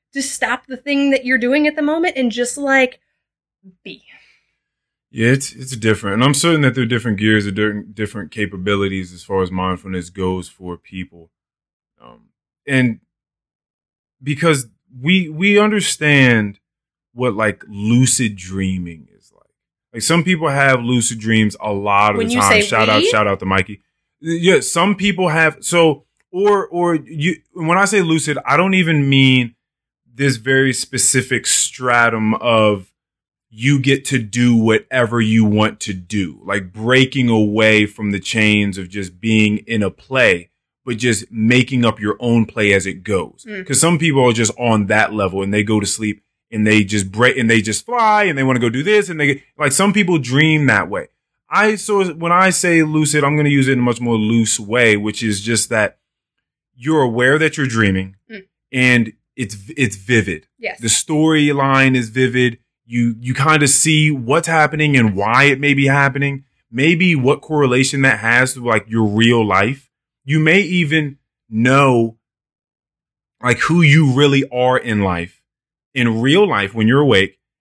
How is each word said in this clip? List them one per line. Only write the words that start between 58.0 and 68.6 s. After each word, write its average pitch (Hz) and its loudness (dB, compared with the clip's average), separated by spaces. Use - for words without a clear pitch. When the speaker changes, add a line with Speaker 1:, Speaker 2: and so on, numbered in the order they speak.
Speaker 1:
Mm. 214 -18
Speaker 2:
and 123 2
it's, 110 -8
it's 110 -2
vivid. 98 -2
Speaker 1:
Yes. - -12
Speaker 2:
The 117 -6
storyline 143 2
is 117 -4
vivid. 123 0
You, 117 0
you 123 -6
kinda 147 2
see 151 2
what's 143 -2
happening 151 2
and 113 4
why 113 2
it 135 2
may 143 0
be 139 0
happening, 139 -2
maybe 165 2
what 135 0
correlation 139 0
that 127 0
has 120 0
to, 127 -14